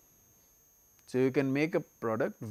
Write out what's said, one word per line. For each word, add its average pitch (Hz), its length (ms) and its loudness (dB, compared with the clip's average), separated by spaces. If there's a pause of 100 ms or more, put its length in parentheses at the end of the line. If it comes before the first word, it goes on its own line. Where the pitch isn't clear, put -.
(1080)
So, 127 100 -4
you 131 140 4
can 135 200 0
make 156 220 0
a 175 60 0
product 123 600 -4 (120)